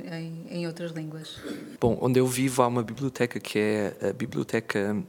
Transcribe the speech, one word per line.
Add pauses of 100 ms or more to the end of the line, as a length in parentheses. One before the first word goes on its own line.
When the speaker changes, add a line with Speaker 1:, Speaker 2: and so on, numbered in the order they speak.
Speaker 1:
em,
em
outras
línguas. (420)
Speaker 2:
Bom,
onde
eu
vivo
há
uma
biblioteca
que
é
a
biblioteca, (120)